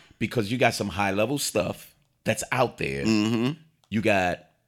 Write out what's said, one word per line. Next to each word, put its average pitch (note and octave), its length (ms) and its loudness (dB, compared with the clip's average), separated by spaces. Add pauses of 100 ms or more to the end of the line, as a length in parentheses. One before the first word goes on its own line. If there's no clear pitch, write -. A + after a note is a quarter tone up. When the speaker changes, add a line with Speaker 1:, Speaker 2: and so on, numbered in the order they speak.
(200)
Speaker 1:
Because G#2+ 320 -2
you B2+ 60 -2
got A#2+ 160 4
some G2+ 160 -2
high-level G2+ 480 0
stuff - 560 -4 (300)
that's - 280 -2
out B2 260 0
there. C#2 280 -4
Speaker 2:
Mm-hmm. A2 480 2 (360)
Speaker 1:
You G#2 120 -2
got, F#2+ 440 0 (220)